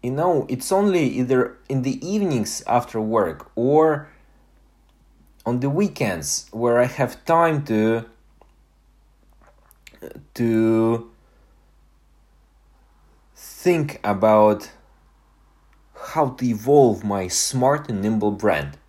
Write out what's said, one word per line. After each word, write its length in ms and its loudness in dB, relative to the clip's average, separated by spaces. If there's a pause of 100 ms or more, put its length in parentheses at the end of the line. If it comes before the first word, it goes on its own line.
you 80 -6
know, 400 0
it's 200 -6
only 320 2
either 540 0 (100)
in 140 -2
the 260 -6
evenings 600 -2
after 340 -2
work 540 -2
or 560 0 (1400)
on 140 -2
the 100 -2
weekends 800 -4
where 260 0
I 60 6
have 400 -4
time 400 2
to, 400 0 (2250)
to 760 0 (2250)
think 680 -2
about 680 4 (1200)
how 340 -2
to 160 -8
evolve 580 4
my 260 -2
smart 600 0
and 140 -4
nimble 300 0
brand. 440 -2 (120)